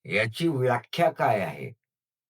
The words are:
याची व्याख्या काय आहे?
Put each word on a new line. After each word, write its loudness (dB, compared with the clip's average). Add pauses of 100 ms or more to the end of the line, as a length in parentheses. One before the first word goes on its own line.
याची 0
व्याख्या 0
काय 2
आहे? -8 (580)